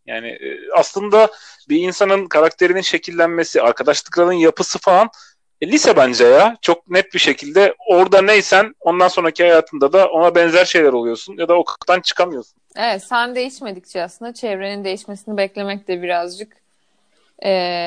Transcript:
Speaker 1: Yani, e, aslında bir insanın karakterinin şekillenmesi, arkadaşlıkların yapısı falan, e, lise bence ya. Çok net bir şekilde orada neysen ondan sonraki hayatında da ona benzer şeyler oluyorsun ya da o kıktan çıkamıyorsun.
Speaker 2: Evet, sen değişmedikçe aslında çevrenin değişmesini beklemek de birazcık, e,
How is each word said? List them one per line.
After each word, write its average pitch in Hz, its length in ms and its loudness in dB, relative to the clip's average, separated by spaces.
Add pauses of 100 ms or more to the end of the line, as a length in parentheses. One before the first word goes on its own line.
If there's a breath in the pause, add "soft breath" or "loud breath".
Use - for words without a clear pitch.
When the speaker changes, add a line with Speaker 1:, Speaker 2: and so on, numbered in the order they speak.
Speaker 1:
Yani, 113 220 -12
e, 135 480 -14
aslında 202 520 2 (420 loud breath)
bir 151 120 0
insanın 190 460 -2
karakterinin 170 540 0
şekillenmesi, 170 800 -4
arkadaşlıkların 143 720 0
yapısı 170 480 0
falan, 196 300 2 (520 soft breath)
e, 143 60 -6
lise 254 300 2
bence 123 280 2
ya. 180 360 4
Çok - 280 -4
net 185 240 -2
bir 175 60 -4
şekilde 165 560 0 (120)
orada 185 340 4
neysen 202 580 2
ondan 180 280 2
sonraki 175 360 -2
hayatında 160 500 2
da 185 140 4
ona 170 280 2
benzer 170 300 4
şeyler 156 280 2
oluyorsun 120 440 -6
ya 170 100 -6
da 170 80 2
o 170 80 2
kıktan - 380 -4
çıkamıyorsun. 170 560 -6 (200)
Speaker 2:
Evet, 214 260 -6
sen 240 320 -4
değişmedikçe 233 680 -10
aslında 233 300 -16
çevrenin 202 500 -10
değişmesini 196 540 -12
beklemek 196 500 -8
de 180 140 -6
birazcık, 175 560 -8 (880)
e, 196 60 -2 (340)